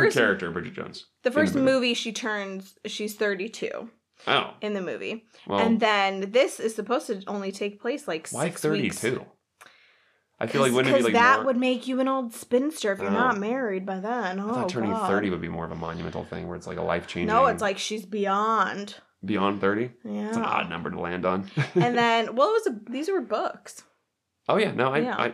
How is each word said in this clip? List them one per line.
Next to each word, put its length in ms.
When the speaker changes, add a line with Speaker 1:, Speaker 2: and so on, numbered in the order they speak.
Speaker 1:
first 120
Speaker 2:
character, 340
Bridget 240
Jones, 320
Speaker 1:
The 80
Speaker 2:
in 40
the 60
Speaker 1:
first 140
Speaker 2:
movie. 180
Speaker 1:
movie, 220
she 180
turns, 640
she's 280
thirty-two 760
Speaker 2:
Oh. 340
Speaker 1:
in 140
the 60
movie. 440
Speaker 2:
Well, 140
Speaker 1:
And 200
then 520
this 260
is 160
supposed 340
to 200
only 240
take 280
place, 280
like, 220
Speaker 2:
why 160
Speaker 1:
six 180
weeks. 340
Speaker 2:
thirty-two? 260
I 80
feel 140
like, 80
Speaker 1:
'Cause, 60
Speaker 2:
wouldn't 180
it 40
be, 40
Speaker 1:
'cause 20
Speaker 2:
like, 180
Speaker 1:
that 160
Speaker 2:
more 80
Speaker 1:
would 100
make 300
you 140
an 80
old 260
spinster 580
if 60
you're 100
Speaker 2:
Oh. 40
Speaker 1:
not 260
married 480
by 140
then. 400
Speaker 2:
I 80
thought 160
Speaker 1:
Oh, 40
Speaker 2:
turning 220
Speaker 1:
God. 180
Speaker 2:
thirty 220
would 100
be 80
more 160
of 60
a 60
monumental 480
thing 240
where 80
it's, 100
like, 100
a 60
life-changing 460
Speaker 1:
No, 180
it's 160
like 160
she's 260
beyond. 920
Speaker 2:
Beyond 360
thirty? 240
It's 320
an 60
Speaker 1:
Yeah. 60
Speaker 2:
odd 200
number 220
to 80
land 260
on. 240
<laughs> 140
Speaker 1:
And 200
then, 380
well, 160
it 20
was 140
a, 140
these 180
were 120
books. 640
Speaker 2:
Oh, 80
yeah. 160
No, 200
I, 60
Speaker 1:
Yeah. 180
Speaker 2:
I, 180